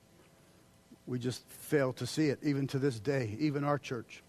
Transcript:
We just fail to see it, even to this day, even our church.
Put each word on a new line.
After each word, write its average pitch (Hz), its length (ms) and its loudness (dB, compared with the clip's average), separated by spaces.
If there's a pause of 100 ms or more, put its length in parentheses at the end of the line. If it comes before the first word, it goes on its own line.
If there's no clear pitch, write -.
(1040)
We 123 120 -2
just 120 300 -4
fail 135 460 2
to - 120 -4
see 156 220 2
it, 131 140 2
even 139 260 2
to 135 120 -2
this 127 200 2
day, 117 400 0
even 143 240 0
our 147 140 4
church. - 520 -8